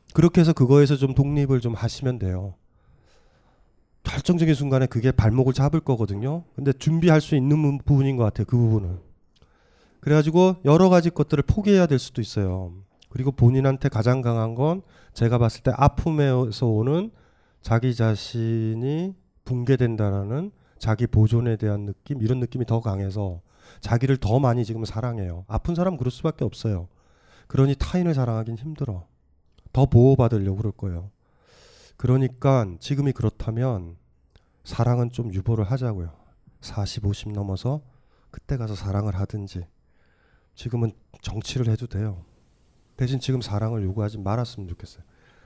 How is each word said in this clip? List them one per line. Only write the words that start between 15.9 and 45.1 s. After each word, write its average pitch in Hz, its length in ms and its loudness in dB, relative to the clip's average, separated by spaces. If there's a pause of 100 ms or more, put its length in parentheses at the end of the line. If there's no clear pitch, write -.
오는 135 440 0 (520)
자기 113 320 0
자신이 113 1200 -2 (300)
붕괴된다라는 120 1080 -2 (280)
자기 113 280 0
보존에 113 500 2
대한 104 300 -4
느낌, 127 340 -8
이런 123 200 0
느낌이 120 260 -4
더 113 140 0
강해서 98 600 -4 (400)
자기를 127 380 0
더 110 200 0
많이 123 280 0
지금 113 180 -8
사랑해요. 104 640 -6
아픈 170 260 -4
사람은 180 220 -2
그럴 123 140 -2
수밖에 - 340 -4
없어요. 95 440 -4 (580)
그러니 135 320 2
타인을 175 340 -2
사랑하긴 117 460 -2
힘들어. 120 480 -8 (640)
더 135 140 4
보호받으려고 117 720 4
그럴 104 140 -4
거예요. 90 380 -10 (880)
그러니까 127 680 0 (140)
지금이 143 320 -2
그렇다면 110 840 -4 (680)
사랑은 120 480 0
좀 117 200 -8
유보를 107 320 -2
하자고요. 104 460 -4 (500)
사십, 101 460 -6
오십 104 260 -4
넘어서 104 480 -6 (500)
그때 - 260 -8
가서 110 180 -8
사랑을 98 440 -4
하든지. 98 480 -8 (880)
지금은 117 380 -4 (300)
정치를 113 460 -4
해도 110 180 -2
돼요. 98 380 -6 (720)
대신 131 240 -2
지금 131 200 -2
사랑을 107 440 -4
요구하지 104 340 -4
말았으면 101 500 -6
좋겠어요. - 340 -16 (440)